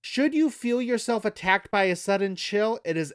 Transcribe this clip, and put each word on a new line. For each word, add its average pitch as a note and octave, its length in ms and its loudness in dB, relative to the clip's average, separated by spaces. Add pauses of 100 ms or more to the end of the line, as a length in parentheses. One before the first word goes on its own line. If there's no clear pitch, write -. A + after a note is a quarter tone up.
Should D4 320 0
you D#4 160 4
feel A#3+ 320 -2
yourself A#3 420 -2
attacked G3 460 0
by G3+ 140 2
a F#3 100 2
sudden G3 400 0
chill, G#3+ 500 -2
it E3 120 -2
is D3+ 180 -4